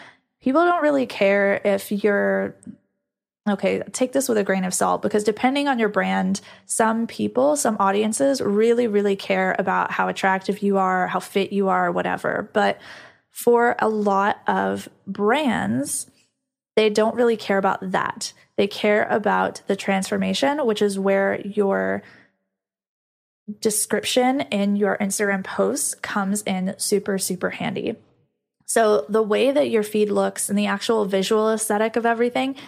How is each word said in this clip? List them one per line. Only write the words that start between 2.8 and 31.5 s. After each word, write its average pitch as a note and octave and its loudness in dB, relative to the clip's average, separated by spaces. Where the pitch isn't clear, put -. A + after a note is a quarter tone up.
okay, F#3+ 0
take B3+ -2
this C4+ 0
with A3+ 0
a G3+ 2
grain F#3+ 0
of F#3 -4
salt, F3+ 0
because G#3 0
depending C4 0
on C4+ 0
your A3 2
brand, F#3+ 0
some A3+ 0
people, B3 0
some A3+ 0
audiences G#3+ 0
really, A#3 2
really G3+ 2
care F#3+ 0
about F#3 0
how F#3 -2
attractive F#3+ -2
you G3 2
are, F#3 2
how F3+ -2
fit - -4
you G3 0
are, F3+ 2
whatever. F3+ -4
But G3+ 0
for A#3+ 2
a A3 0
lot G#3 0
of G3 -2
brands, A#3 -2
they G#3+ 6
don't G#3+ 2
really A#3 2
care G3 -2
about G3 -2
that. - -4
They G3+ 2
care G#3 2
about F#3+ 0
the G3+ -2
transformation, G3 -2
which G#3+ 0
is G3 0
where G3 0
your G3 -2
description B3 0
in G3+ 0
your G3+ 0
Instagram G3 -2
posts G3+ -2
comes G3+ -4
in F#3 -4
super, G3 -2
super F#3 -4
handy. - -6
So G#3+ 2
the G#3+ 4
way G#3+ 2
that C#4 2
your A3 2
feed G#3 0
looks G3 -2
and G3+ 0
the G#3 0
actual G3+ 0
visual G3 2